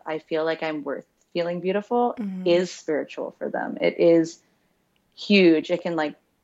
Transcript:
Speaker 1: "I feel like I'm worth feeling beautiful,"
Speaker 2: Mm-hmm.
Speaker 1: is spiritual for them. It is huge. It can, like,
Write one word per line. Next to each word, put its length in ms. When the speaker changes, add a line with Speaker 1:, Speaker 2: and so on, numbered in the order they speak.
Speaker 1:
"I 140
feel 260
like 180
I'm 200
worth 220
feeling 260
beautiful," 600
Speaker 2:
Mm-hmm. 280
Speaker 1:
is 240
spiritual 640
for 120
them. 320
It 180
is 400
huge. 560
It 100
can, 140
like, 200